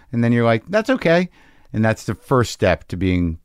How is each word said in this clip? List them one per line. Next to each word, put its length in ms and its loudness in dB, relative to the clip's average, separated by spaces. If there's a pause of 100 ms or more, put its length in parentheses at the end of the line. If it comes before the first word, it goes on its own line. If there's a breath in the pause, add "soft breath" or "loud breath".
(140)
And 100 -2
then 80 2
you're 140 2
like, 240 0
"That's 200 -2
okay." 380 2 (460 soft breath)
And 100 0
that's 220 -2
the 100 -4
first 380 0
step 340 0
to 80 -10
being 500 0